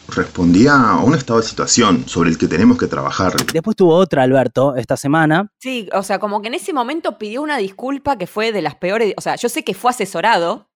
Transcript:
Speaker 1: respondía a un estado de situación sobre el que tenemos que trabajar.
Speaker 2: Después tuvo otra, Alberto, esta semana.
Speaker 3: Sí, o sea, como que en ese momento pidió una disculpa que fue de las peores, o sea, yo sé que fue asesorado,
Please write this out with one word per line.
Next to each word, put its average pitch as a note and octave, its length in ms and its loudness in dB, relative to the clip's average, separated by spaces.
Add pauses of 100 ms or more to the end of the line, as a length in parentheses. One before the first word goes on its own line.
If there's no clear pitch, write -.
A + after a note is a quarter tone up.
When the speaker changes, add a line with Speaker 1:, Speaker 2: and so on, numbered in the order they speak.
Speaker 1:
respondía F#2 640 2
a G#2+ 280 4
un C#3+ 120 4
estado A#2+ 240 0
de A2+ 80 0
situación F2 640 0
sobre E2+ 200 0
el D#2+ 80 0
que F2 100 0
tenemos A#2 300 4
que F#2 100 0
trabajar. D2 460 -2 (200)
Speaker 2:
Después E3 240 -2
tuvo E3+ 180 6
otra, E3 280 2
Alberto, B2+ 520 2
esta B2+ 220 -4
semana. D#3 640 0
Speaker 3:
Sí, B3 340 -8
o G3 100 0
sea, G3 160 -4
como G#3 220 -4
que A3 80 -8
en C4 60 -6
ese F4+ 180 -6
momento D4 440 -4
pidió A3 240 -8
una D4+ 160 -4
disculpa B3+ 600 -6
que F3+ 100 -8
fue A3+ 240 -4
de G3+ 100 -2
las D3 140 -6
peores, G3+ 420 -2
o E3+ 40 -10
sea, D3 160 -4
yo A#3+ 100 -4
sé D4+ 160 -6
que G3+ 100 -4
fue B3 180 -2
asesorado, F#3+ 800 -2 (100)